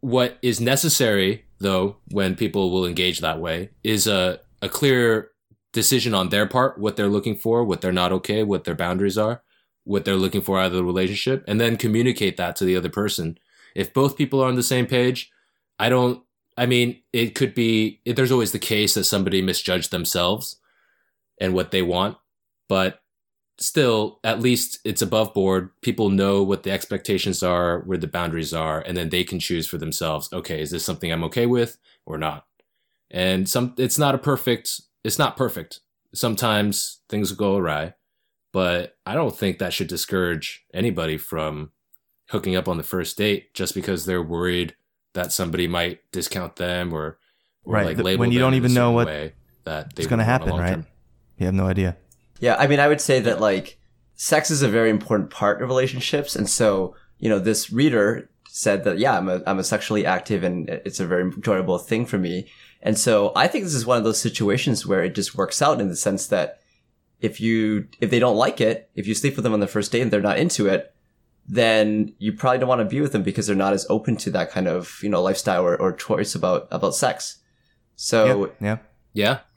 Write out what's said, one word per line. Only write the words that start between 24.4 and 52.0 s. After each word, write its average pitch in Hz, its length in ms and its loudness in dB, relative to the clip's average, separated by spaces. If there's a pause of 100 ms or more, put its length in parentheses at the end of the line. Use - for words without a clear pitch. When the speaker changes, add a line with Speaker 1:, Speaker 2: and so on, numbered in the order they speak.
Speaker 1:
least 123 460 0
it's 107 160 -2
above 107 320 0
board. 95 360 0 (120)
People 110 280 0
know 98 340 2
what 95 200 -2
the 95 80 -4
expectations 95 720 -2
are, 87 380 0
where 92 160 -4
the 82 100 -4
boundaries 82 460 -4
are, 80 280 -2
and 90 160 -8
then 85 120 -4
they 90 140 0
can 90 160 -6
choose 82 280 -4
for 87 100 -8
themselves, 78 540 -6
"Okay, 85 300 -6
is 73 100 -8
this 85 140 -6
something 87 260 -4
I'm 82 140 -4
okay 120 200 0
with 120 320 0 (280)
or - 120 -10
not?" 151 280 -6 (640)
And 95 380 0
some, 123 280 -2
it's 123 220 0
not 143 160 4
a - 20 -2
perfect, 127 600 -2 (240)
it's 110 160 -4
not 139 180 2
perfect. - 440 -4 (320)
Sometimes 107 960 0
things 101 240 -2
go 98 240 0
awry, 80 380 -2 (580)
but 90 520 0
I 98 80 -6
don't 143 220 -2
think 95 240 -2
that 90 140 -4
should 92 140 -4
discourage 87 840 -4
anybody 82 440 -2
from 76 540 -8 (580)
hooking 92 260 -2
up 92 120 -2
on 87 100 -2
the 78 60 -6
first - 340 -6
date 104 360 -2
just 92 220 -6
because 92 300 -4
they're 90 180 -2
worried 85 520 -4 (380)
that 87 180 -4
somebody 87 360 -2
might 87 320 -2 (120)
discount 90 460 -6
them 90 360 -4
or, 78 240 -6 (460)
or, - 100 -6
Speaker 2:
Right, 104 140 2
Speaker 1:
like, 80 100 -4
Speaker 2:
the, - 60 0
Speaker 1:
label 92 180 2
Speaker 2:
when 120 100 2
you 120 80 4
Speaker 1:
them 127 80 4
Speaker 2:
don't 131 60 4
Speaker 1:
in 131 80 2
a 120 40 0
Speaker 2:
even 123 80 4
know 123 160 4
Speaker 1:
certain 117 60 4
Speaker 2:
what 117 120 2
Speaker 1:
way 76 260 -8 (320)
that 78 300 -8
they 80 80 -4
Speaker 2:
it's 78 60 -4
gonna - 140 2
Speaker 1:
would 107 40 2
want 123 140 2
Speaker 2:
happen, 87 100 -2
Speaker 1:
long 87 80 0
Speaker 2:
right? 87 160 0
Speaker 1:
term. 82 120 -10 (500)
Speaker 2:
You 92 100 -2
have 92 80 0
no 95 120 2
idea. 92 300 0 (420)